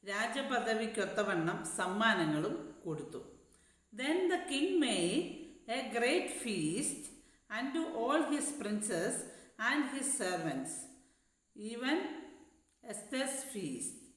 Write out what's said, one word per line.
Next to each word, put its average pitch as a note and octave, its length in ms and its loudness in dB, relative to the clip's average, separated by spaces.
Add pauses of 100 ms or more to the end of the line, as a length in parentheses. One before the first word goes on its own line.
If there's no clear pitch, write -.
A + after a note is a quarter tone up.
രാജപദവിക്കൊത്തവണ്ണം G#3+ 1500 0 (140)
സമ്മാനങ്ങളും F#3 800 4 (260)
കൊടുത്തു. D3 400 -6 (720)
Then C4+ 240 0 (100)
the F4 160 4
king C#4 260 2 (100)
made A3 480 4 (380)
a B3 240 -2
great A#3+ 440 2
feast F#3+ 720 -2 (480)
unto C4+ 320 -2 (120)
all B3+ 300 4
his C#4+ 280 0
princes G#3 600 -2 (440)
and C4 300 2
his C4+ 240 -4
servants, E3 600 -2 (840)
even A#3 420 0 (840)
Esther's C4 600 -4
feast. - 500 -6 (220)